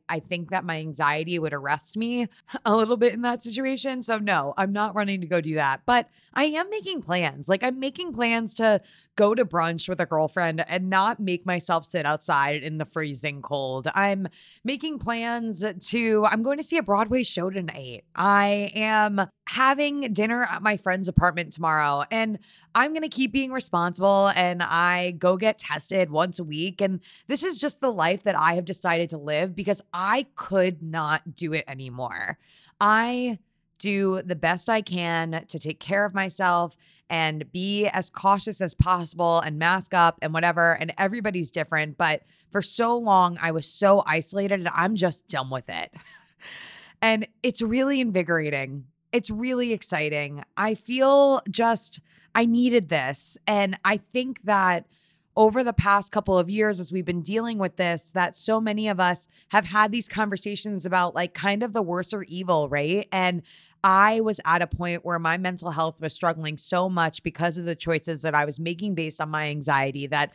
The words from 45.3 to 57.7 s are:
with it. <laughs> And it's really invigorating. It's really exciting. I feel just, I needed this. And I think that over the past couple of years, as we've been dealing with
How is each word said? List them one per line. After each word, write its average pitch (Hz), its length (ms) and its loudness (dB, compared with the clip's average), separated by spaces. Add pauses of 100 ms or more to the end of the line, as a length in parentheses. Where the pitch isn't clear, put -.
with 131 200 -6
it. - 280 -8
<laughs> - 60 -20 (960)
And 220 260 2 (160)
it's 247 180 0
really 262 380 2
invigorating. 156 840 -2 (260)
It's - 180 0
really 240 440 -2
exciting. 147 720 -4 (100)
I 214 180 0
feel 269 760 4
just, 226 500 0 (340)
I 233 120 4
needed 233 420 4
this. 143 580 -2
And 202 380 0
I 208 140 2
think 254 460 -6
that 190 440 2 (480)
over 220 300 6
the 240 80 0
past 202 400 2
couple 196 260 2
of 175 100 2
years, 208 300 0
as 170 140 -8
we've 180 120 -2
been 175 160 -2
dealing 220 360 -2
with 190 180 -2